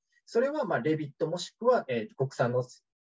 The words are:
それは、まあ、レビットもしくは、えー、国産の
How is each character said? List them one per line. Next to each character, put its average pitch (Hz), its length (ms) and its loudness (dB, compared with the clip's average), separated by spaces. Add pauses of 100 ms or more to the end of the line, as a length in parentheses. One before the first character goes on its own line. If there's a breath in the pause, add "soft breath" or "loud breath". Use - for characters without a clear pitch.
(260)
そ 233 160 0
れ 269 80 2
は、 294 160 -2
ま 160 120 0
あ、 - 20 2
レ 156 180 2
ビ 151 100 -6
ッ - 100 -12
ト 160 100 -2
も 175 100 -4
し - 140 -8
く - 160 -6
は、 247 200 4
え 113 240 -2
ー、 - 40 -20
国 135 160 -2
産 120 200 0
の 123 120 0 (460)